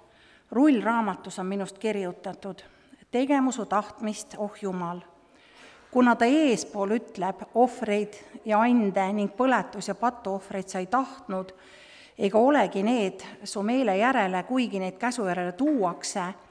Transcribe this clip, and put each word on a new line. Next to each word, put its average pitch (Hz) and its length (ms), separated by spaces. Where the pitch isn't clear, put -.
Rull 262 300
raamatus 202 580
on 185 60
minust 196 320
kirjutatud. 190 840
Tegemu 262 400
su 208 140
tahtmist, 208 720
oh 202 140
Jumal.“ 180 380
Kuna 247 240
ta 233 100
eespool 240 640
ütleb: 190 460
„Ohvreid 214 580
ja 214 140
ande 202 540
ning 202 180
põletus 233 560
ja 196 80
patuohvreid 196 720
sa 190 120
ei 185 60
tahtnud, 190 680
ega 208 200
olegi 220 460
need 208 400
su 202 200
meele 226 340
järele, 202 460
kuigi 220 360
neid 185 180
käsu 240 280
järele 180 260
tuuakse,“ 190 840